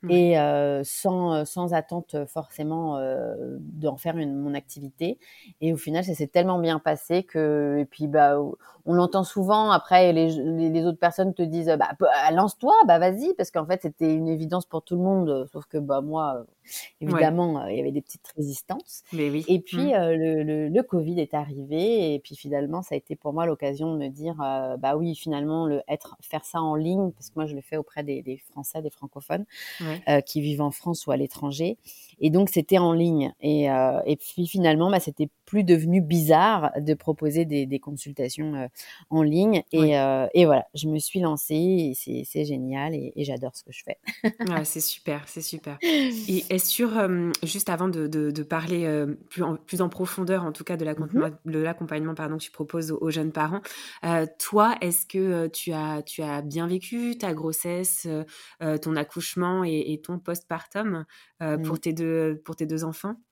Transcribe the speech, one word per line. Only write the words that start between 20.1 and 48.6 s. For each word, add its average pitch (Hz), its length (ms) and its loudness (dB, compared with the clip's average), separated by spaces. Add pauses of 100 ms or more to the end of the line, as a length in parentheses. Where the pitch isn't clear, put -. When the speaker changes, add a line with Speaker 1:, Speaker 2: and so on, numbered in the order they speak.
Speaker 2:
le, 160 280 2
le, 151 260 -2
le 208 140 4
covid 175 360 0
est 147 140 -2
arrivé 151 800 0
et 143 60 -2
puis - 160 -20
finalement, 143 460 -4
ça 156 140 -8
a - 20 -2
été - 180 -8
pour 143 180 -8
moi 165 120 0
l'occasion 151 480 -2
de 160 40 -2
me 143 120 -4
dire, 151 320 -8
heu : « 135 380 -4
Bah 139 180 0
oui, 165 180 -2
finalement, 156 500 -2
le 143 220 0
être, - 340 -6
faire - 240 -10
ça 170 160 -4
en 156 140 0
ligne », 180 380 0
parce - 160 -18
que - 60 -14
moi, 156 100 -4
je 151 100 -8
le 139 60 -10
fais 156 160 -8
auprès 151 260 -8
des, 139 180 -6
des 135 160 -10
Français, - 440 -12
des 151 80 -6
francophones, 160 560 -8 (340)
Speaker 1:
Ouais. 165 300 -6
Speaker 2:
heu, 143 120 6
qui 151 200 -4
vivent 147 200 -2
en 143 100 0
France - 360 -6
ou 147 40 0
à 131 60 2
l'étranger. 143 600 -4 (420)
Et 156 100 2
donc, 190 200 4
c'était 180 280 2
en 175 160 4
ligne. 165 480 2
Et, 147 280 2
heu, 131 360 2
et 143 100 2
puis - 320 -6
finalement, 170 420 4
bah, 196 100 4
c'était 151 300 -4 (160)
plus 208 180 0
devenu 170 380 6
bizarre 160 760 4
de 147 140 0
proposer 156 520 0
des, 143 200 -2
des 135 140 -4
consultations, 143 760 -6
heu, 131 120 -6 (420)
en 160 140 4
ligne. 175 400 4 (100)
Et, 156 80 4
Speaker 1:
Ouais. 151 160 6
Speaker 2:
heu, 135 360 2
et 175 120 8
voilà, 139 280 6
je 147 140 -4
me 156 120 -2
suis - 200 -4
lancée 156 360 -2
et 165 400 2
c'est, 123 300 -8
c'est 151 200 -4
génial 139 500 -4
et, 139 200 -8
et 147 100 -4
j'adore 135 300 -8
ce - 80 -18
que - 100 -20
je - 100 -18
fais. - 140 -10 (260)
<laughs> 220 160 0 (100)
Speaker 1:
Ah, 160 160 -2
c'est 156 160 -6
super, 147 480 -4
c'est 165 120 -12
super. 151 380 -10 (480)
Et 185 260 0
est-ce 185 160 0
sur, 226 300 0
hem, 180 320 0 (120)
juste 190 260 -4
avant 180 180 0
de, 160 200 -2
de, 151 220 0
de 151 140 -4
parler, 165 420 -2